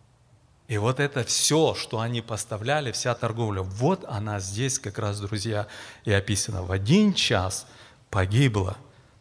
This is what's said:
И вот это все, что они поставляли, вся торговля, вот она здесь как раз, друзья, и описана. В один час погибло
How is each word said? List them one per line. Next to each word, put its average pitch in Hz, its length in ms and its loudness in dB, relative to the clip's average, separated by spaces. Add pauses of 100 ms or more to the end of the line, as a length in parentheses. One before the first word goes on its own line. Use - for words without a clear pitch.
(680)
И 107 100 -2
вот 127 220 0
это 139 240 0
все, 147 500 2
что - 240 -6
они 117 220 -2
поставляли, 113 720 -4
вся 123 240 -2
торговля, 110 460 -2
вот 107 420 0
она 107 340 -4
здесь 104 400 -4
как - 220 -8
раз, 101 180 -2
друзья, 104 480 -4 (380)
и 107 80 2
описана. 98 500 0
В 92 80 -4
один 147 420 4
час 92 540 0 (420)
погибло 101 680 2 (440)